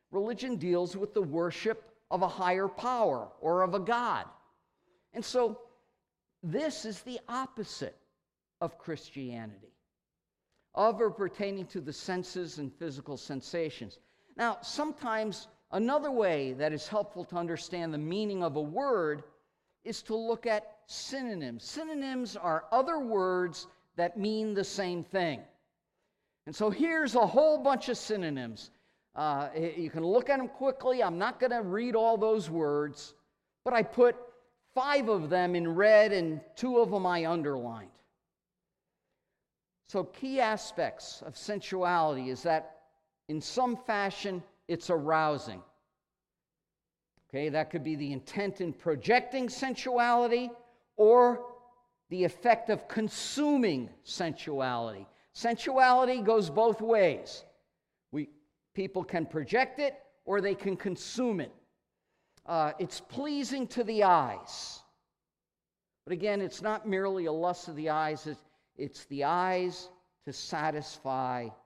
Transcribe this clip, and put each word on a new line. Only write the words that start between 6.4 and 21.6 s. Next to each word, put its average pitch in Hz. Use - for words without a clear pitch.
this 233
is 214
the 247
opposite 247
of -
Christianity, 120
of 208
or 220
pertaining 196
to 185
the 143
senses 180
and 139
physical 143
sensations. 139
Now, 233
sometimes 226
another 277
way 160
that 151
is 147
helpful 202
to 180
understand 170
the 147
meaning 185
of 151
a 151
word 165
is -
to 220
look 226
at 214
synonyms. 180